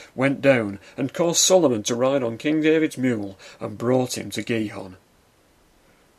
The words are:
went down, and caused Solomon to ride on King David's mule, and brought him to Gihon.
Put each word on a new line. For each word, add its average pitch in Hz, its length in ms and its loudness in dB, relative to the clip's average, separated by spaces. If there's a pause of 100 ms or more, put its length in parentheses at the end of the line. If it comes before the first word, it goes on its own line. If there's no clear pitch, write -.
(160)
went 135 260 0
down, 113 380 2 (180)
and 127 160 -4
caused 170 260 0
Solomon 156 440 4
to 123 120 -2
ride 131 280 0
on 117 140 -6
King 156 240 0
David's 156 360 2
mule, 110 420 -2 (220)
and 107 160 -10
brought 123 400 0
him 104 140 -10
to 104 120 -8
Gihon. 104 540 -6 (1200)